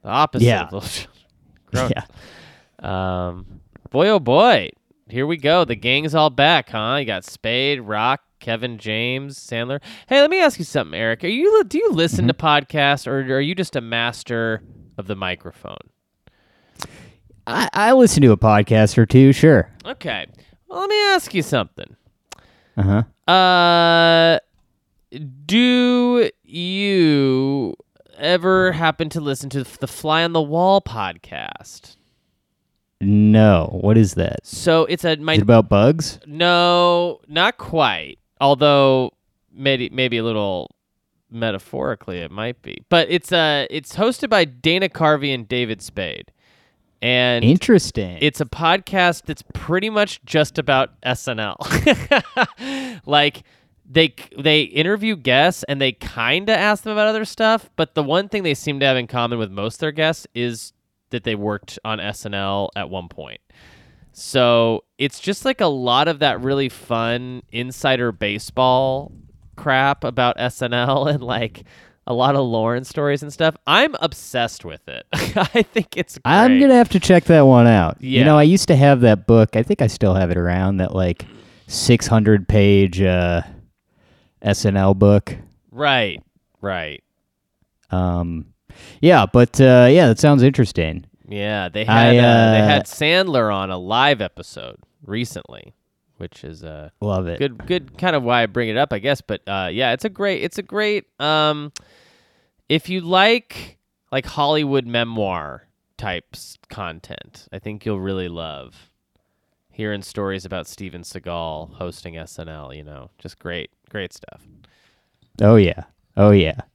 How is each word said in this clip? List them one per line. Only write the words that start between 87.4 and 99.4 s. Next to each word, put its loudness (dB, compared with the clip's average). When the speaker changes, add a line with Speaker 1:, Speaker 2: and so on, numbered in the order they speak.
Speaker 2:
Um, -4
yeah, 6
but, 2
uh, 8
yeah, 6
that 2
sounds 4
interesting. 0
Speaker 1:
Yeah, -6
they -6
Speaker 2:
I, 4
Speaker 1:
had, 6
uh, 6
they 4
Speaker 2:
uh, 4
Speaker 1:
had 2
Sandler 0
on -4
a -8
live 0
episode -12
recently, -12
which -18
is, -18
uh, -18
Speaker 2:
Love -4
it. -8
Speaker 1:
good, -6
good -6
kind -2
of 0
why 0
I 0
bring -4
it -4
up, -2
I -6
guess. -4
But, -10